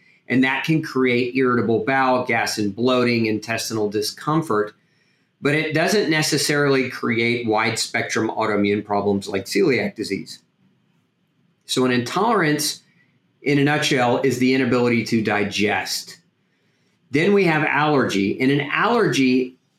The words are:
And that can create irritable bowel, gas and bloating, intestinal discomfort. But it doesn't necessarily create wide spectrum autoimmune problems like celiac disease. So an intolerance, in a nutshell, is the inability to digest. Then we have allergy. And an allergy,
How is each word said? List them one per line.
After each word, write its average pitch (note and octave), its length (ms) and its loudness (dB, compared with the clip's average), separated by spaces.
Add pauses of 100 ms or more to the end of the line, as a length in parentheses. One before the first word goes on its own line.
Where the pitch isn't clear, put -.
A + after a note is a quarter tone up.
(280)
And B2+ 160 2
that C3 200 -2
can D#3+ 160 2
create B2 540 0
irritable A#2+ 500 0
bowel, C3+ 400 0
gas A2+ 320 -2
and G2+ 180 -4
bloating, A#2+ 520 0
intestinal A2 640 -4
discomfort. G#2+ 880 -2 (640)
But C#3+ 160 0
it D#3 180 -2
doesn't E3+ 340 2
necessarily D3 800 0
create A#2+ 600 -2
wide A2+ 320 0
spectrum A2+ 480 -2
autoimmune G#2 560 0
problems G2+ 440 -2
like G2 180 -4
celiac A#2+ 500 0
disease. - 440 -8 (1200)
So B2+ 200 0
an B2+ 60 2
intolerance, D3+ 920 0 (600)
in C#3+ 160 2
a C#3 60 4
nutshell, C3+ 580 2
is B2 160 0
the B2+ 160 2
inability A#2+ 520 2
to A#2 160 0
digest. G2+ 960 -2 (920)
Then E3+ 220 2
we G3+ 120 4
have D#3 200 2
allergy. C3 760 0
And C3 120 2
an C#3+ 80 2 (120)
allergy, C3+ 840 2 (200)